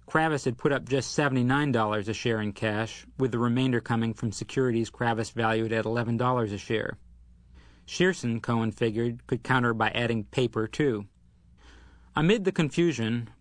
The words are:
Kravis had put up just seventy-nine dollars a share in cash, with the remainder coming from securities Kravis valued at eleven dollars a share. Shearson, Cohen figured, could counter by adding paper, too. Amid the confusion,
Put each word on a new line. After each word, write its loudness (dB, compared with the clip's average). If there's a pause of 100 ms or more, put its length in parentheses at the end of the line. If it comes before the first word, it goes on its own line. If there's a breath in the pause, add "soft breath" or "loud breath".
Kravis 0
had 0
put 0
up -2
just 0
seventy-nine 2
dollars 0
a -2
share 0
in -2
cash, -4 (140)
with 0
the -2
remainder 2
coming 0
from -4
securities 0
Kravis -2
valued 0
at 0
eleven 0
dollars 0
a -4
share. -4 (880 soft breath)
Shearson, 0
Cohen 0
figured, -2
could -2
counter 4
by 2
adding 0
paper, -2
too. 0 (1080 soft breath)
Amid 4
the 2
confusion, 0 (120)